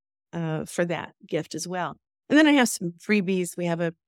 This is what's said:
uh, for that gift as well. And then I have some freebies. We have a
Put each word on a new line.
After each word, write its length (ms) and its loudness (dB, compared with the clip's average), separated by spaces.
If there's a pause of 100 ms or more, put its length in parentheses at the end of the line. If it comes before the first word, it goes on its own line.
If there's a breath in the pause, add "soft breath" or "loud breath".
(340)
uh, 320 -4
for 200 -2
that 280 -6 (140)
gift 260 -4
as 140 -8
well. 300 -6 (320)
And 80 4
then 100 6
I 60 6
have 160 4
some 300 -6
freebies. 560 0
We 120 -2
have 120 0
a 140 -2 (140)